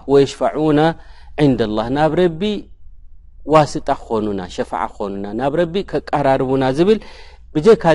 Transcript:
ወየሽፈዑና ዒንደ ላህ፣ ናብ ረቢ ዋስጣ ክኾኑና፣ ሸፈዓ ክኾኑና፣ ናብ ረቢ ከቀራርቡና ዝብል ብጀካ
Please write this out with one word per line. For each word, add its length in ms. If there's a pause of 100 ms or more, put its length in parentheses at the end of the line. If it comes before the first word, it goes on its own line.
ወየሽፈዑና 720 (540)
ዒንደ 320
ላህ፣ 220
ናብ 240
ረቢ 280 (1040)
ዋስጣ 480
ክኾኑና፣ 540
ሸፈዓ 380
ክኾኑና፣ 480
ናብ 220
ረቢ 280
ከቀራርቡና 880
ዝብል 280 (520)
ብጀካ 320 (120)